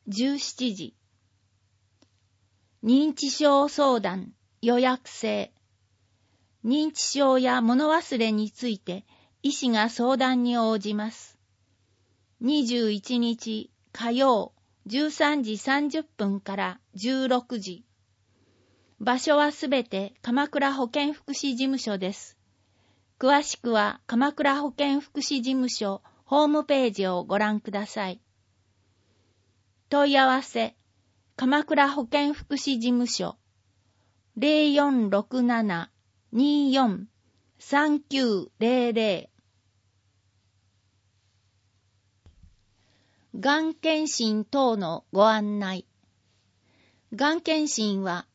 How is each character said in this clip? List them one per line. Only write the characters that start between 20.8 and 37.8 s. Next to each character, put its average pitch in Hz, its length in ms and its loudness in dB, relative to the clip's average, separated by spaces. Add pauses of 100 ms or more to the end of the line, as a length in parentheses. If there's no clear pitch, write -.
健 285 260 -2
福 - 200 -10
祉 269 240 -4
事 - 0 -
務 269 220 -2
所 202 200 -4
で 185 140 -4
す。 - 260 -18 (800)
詳 285 240 4
し - 140 -8
く 240 160 -4
は 208 340 0
鎌 269 260 0
倉 285 280 0
保 285 100 -4
健 285 300 0
福 - 180 -12
祉 269 240 -4
事 - 0 -
務 254 260 0
所 196 320 -4 (280)
ホ 294 160 4
ー - 20 4
ム 294 160 2
ペ 269 260 2
ー 202 40 -4
ジ 196 140 -2
を 180 180 -2
ご 196 140 0
覧 214 200 0
く 208 120 -12
だ 202 160 -6
さ 196 240 -8
い。 180 100 -14 (1700)
問 285 240 2
い 277 60 4
合 269 80 6
わ 262 160 2
せ、 226 340 -6 (600)
鎌 285 280 2
倉 285 260 2
保 277 140 -4
健 285 300 0
福 - 220 -6
祉 269 220 -2
事 - 20 -6
務 247 260 0
所、 180 320 -6 (960)
零 294 380 4
四 269 340 2
六 208 340 0
七 220 480 0 (420)
二 285 380 2
四 220 380 2 (500)
三 294 420 0